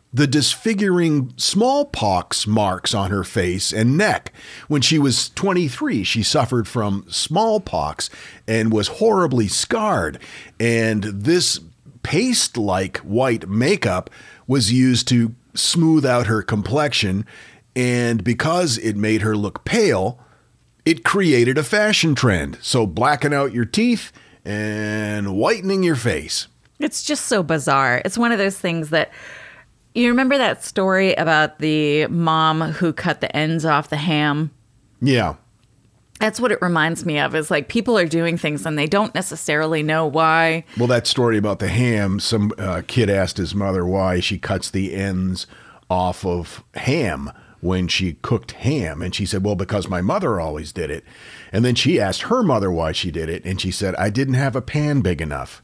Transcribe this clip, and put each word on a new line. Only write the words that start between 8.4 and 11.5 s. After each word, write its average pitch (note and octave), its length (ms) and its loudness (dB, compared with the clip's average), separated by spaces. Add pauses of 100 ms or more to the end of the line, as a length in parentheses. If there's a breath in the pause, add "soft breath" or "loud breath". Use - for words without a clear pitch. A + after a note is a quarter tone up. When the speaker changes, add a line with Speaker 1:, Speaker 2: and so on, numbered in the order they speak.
Speaker 1:
and A2+ 240 2
was G#2+ 180 2
horribly E3+ 600 2
scarred. D3 680 -2 (420 loud breath)
And A2+ 440 2
this G#2+ 540 0 (440)